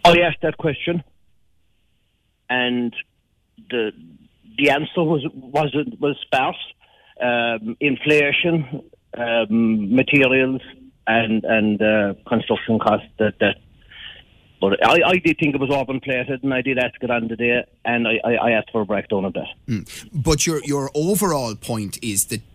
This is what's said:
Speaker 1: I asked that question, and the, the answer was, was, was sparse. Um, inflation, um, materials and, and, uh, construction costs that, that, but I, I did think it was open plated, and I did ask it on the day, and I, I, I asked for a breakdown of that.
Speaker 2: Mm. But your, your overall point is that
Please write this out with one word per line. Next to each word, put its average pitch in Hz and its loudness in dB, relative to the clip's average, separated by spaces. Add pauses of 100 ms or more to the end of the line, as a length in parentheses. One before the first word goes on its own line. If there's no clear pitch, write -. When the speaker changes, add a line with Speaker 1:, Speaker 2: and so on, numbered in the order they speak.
Speaker 1:
I 170 8
asked 165 0
that 156 -2
question, 165 -2 (1500)
and 123 -2 (720)
the, 113 -2 (640)
the 143 2
answer 151 0
was, 151 0
was, 135 -2 (240)
was - -2
sparse. 143 -2 (680)
Um, 117 -2
inflation, 147 0 (360)
um, 113 2
materials 131 2 (460)
and, 110 2
and, 104 2
uh, 107 2 (140)
construction 113 0
costs 107 0 (100)
that, 107 0
that, 101 2 (1040)
but 98 2
I, 143 6
I 185 4
did 165 2
think 147 0
it 135 -2
was 135 0
open 135 -2
plated, 127 -4
and 135 0
I 127 0
did 127 -2
ask 123 -2
it 123 -4
on 117 0
the 113 -6
day, 120 0 (200)
and 117 0
I, 110 0
I, 120 0
I 117 0
asked 107 0
for 113 -2
a 101 0
breakdown 98 -2
of 92 -4
that. 73 -6 (200)
Speaker 2:
Mm. - -8
But 151 0
your, 156 -2
your 143 -4
overall 151 0
point 107 -6
is 101 -2
that 113 -6 (140)